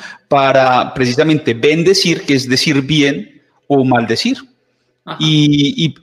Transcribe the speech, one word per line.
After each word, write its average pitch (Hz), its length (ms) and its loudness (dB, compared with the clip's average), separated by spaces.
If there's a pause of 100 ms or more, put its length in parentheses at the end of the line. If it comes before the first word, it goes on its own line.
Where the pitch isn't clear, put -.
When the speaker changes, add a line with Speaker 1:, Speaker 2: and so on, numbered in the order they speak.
(280)
Speaker 1:
para 131 680 2
precisamente 131 600 0
bendecir, 160 680 0
que 143 140 0
es 123 120 -2
decir 135 360 0
bien 147 580 -2 (260)
o 139 160 2
maldecir. 120 540 -2 (680)
Speaker 2:
Ajá. 160 140 -12
Speaker 1:
Y, 147 840 0